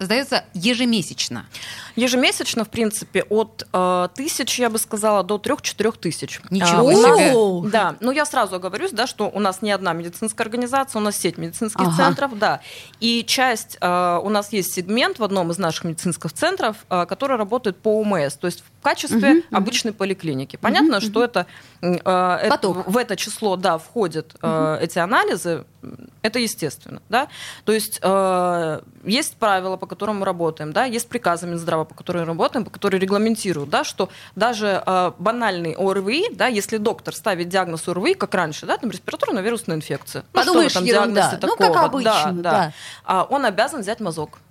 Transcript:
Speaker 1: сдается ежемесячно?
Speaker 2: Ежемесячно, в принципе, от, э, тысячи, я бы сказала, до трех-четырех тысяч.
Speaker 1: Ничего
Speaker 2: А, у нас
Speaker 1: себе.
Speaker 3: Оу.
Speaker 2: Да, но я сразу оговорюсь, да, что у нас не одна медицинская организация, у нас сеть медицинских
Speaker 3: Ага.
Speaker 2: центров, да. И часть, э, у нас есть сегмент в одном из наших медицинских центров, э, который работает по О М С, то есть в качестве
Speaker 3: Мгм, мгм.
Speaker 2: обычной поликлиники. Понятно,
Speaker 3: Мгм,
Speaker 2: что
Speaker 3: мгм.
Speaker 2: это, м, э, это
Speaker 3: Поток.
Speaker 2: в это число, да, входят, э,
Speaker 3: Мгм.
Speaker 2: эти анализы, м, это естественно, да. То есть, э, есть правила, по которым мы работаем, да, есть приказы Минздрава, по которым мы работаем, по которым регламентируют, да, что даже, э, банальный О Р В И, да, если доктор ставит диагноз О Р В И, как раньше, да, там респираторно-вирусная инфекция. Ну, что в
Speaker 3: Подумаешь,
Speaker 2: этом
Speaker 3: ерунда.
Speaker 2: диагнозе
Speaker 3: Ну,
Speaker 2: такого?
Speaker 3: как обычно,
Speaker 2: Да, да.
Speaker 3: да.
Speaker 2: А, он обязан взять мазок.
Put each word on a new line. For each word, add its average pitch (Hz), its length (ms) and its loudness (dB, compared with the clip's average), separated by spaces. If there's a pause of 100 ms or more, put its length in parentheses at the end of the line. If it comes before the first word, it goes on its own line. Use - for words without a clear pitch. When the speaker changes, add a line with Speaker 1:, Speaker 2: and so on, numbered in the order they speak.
Speaker 1:
сдается 220 440 0 (100)
ежемесячно? 220 920 -2 (500)
Speaker 2:
Ежемесячно, 247 680 0
в 208 60 -8
принципе, 208 520 -2
от, - 500 -2
э, 180 440 2
тысячи, 269 460 -4
я 240 80 2
бы 220 80 -2
сказала, 208 440 0
до 202 160 -2
трех-четырех 220 580 -2
тысяч. - 440 -6 (100)
Speaker 1:
Ничего 180 300 4
Speaker 2:
А, - 20 8
у 262 80 8
нас 453 280 10
Speaker 1:
себе. 302 160 8
Speaker 3:
Оу. 196 340 4
Speaker 2:
Да, 196 320 2
но 240 100 0
я 294 160 0
сразу 208 300 0
оговорюсь, 190 340 -6
да, 240 160 -2
что 214 260 -4
у 190 60 -4
нас 190 240 -2
не 214 80 0
одна 190 220 0
медицинская 175 520 -6
организация, 247 540 -2
у 214 60 0
нас 208 120 -2
сеть 170 220 -2
медицинских 175 480 -2
Speaker 3:
Ага. 165 100 2
Speaker 2:
центров, 240 420 2
да. 180 220 0 (380)
И 233 260 0
часть, 247 560 -2
э, 180 440 2
у 196 40 -2
нас 202 240 -2
есть 190 200 -2
сегмент 233 480 -2
в - 40 -2
одном 185 280 0
из 170 60 -4
наших 165 260 -2
медицинских 165 480 -4
центров, 311 440 -2 (140)
э, 175 160 0
который 262 300 -2
работает 214 400 -2
по 214 240 0
О - 40 0
М 208 100 2
С, 143 200 0
то - 140 -6
есть 175 140 -6
в - 200 -20
качестве 294 360 0
Speaker 3:
Мгм, 277 180 6
мгм. 339 80 2 (120)
Speaker 2:
обычной 208 360 0
поликлиники. 170 640 -4
Понятно, 302 400 4
Speaker 3:
Мгм, 196 40 0
Speaker 2:
что 214 200 0
Speaker 3:
мгм. - 20 4
Speaker 2:
это, 220 240 0 (340)
м, 175 240 0
э, 180 380 2
это 220 80 2
Speaker 3:
Поток. 190 380 0
Speaker 2:
в 190 100 0
это 233 180 -2
число, 208 400 -2
да, 180 220 0
входят, 160 640 -4
э, 165 60 -4
Speaker 3:
Мгм. 156 360 0
Speaker 2:
эти 170 140 -4
анализы, 185 680 0 (180)
м, - 260 -16 (140)
это 214 180 -2
естественно, - 680 -6
да. 262 200 0 (360)
То 208 80 2
есть, 220 300 -2
э, 180 760 2 (240)
есть 254 320 -2
правила, 190 400 0
по 185 100 -10
которым 202 320 -4
мы 196 80 -4
работаем, 160 460 -2
да, 214 140 0
есть 233 220 -4
приказы 175 380 -2
Минздрава, 170 380 -2
по - 100 -12
которым 175 280 -4
мы 160 60 -4
работаем, 202 360 -2
по - 60 -10
которым 190 300 0
регламентируют, 196 680 0
да, 247 140 0
что - 240 -4 (280)
даже, 208 500 0
э, 180 320 2
банальный 190 580 -2
О 190 160 0
Р 196 80 0
В 190 80 -4
И, 330 260 -2
да, 202 120 2
если 220 320 -2
доктор - 360 -4
ставит 175 340 -4
диагноз 175 400 -2
О 180 40 -2
Р 175 80 -4
В 208 60 -2
И, 370 80 2
как 214 200 -4
раньше, 165 320 -2
да, 285 120 -2
там 233 120 -6
респираторно-вирусная 214 840 -4
инфекция. - 560 -8
Ну, - 100 2
что 359 80 2
в 359 40 4
Speaker 3:
Подумаешь, 330 180 4
Speaker 2:
этом 185 120 0
Speaker 3:
ерунда. 202 360 4
Speaker 2:
диагнозе 139 220 2
Speaker 3:
Ну, 190 140 0
Speaker 2:
такого? - 180 4
Speaker 3:
как 339 100 6
обычно, 220 480 2
Speaker 2:
Да, 175 100 -4
да. 175 80 0
Speaker 3:
да. 160 220 2 (320)
Speaker 2:
А, 185 260 2
он 277 140 0
обязан 240 360 0
взять 208 200 -6
мазок. 160 380 -6 (120)